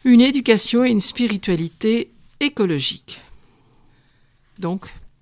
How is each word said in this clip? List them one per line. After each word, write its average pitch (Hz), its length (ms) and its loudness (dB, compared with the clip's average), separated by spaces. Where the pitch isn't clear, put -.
une 247 160 8
éducation 247 640 2
et 254 60 2
une 214 100 0
spiritualité 208 1120 -4
écologique. 190 800 -4
Donc, 185 360 -8